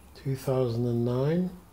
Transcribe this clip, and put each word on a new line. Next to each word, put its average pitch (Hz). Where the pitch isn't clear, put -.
two 135
thousand 127
and 120
nine. 147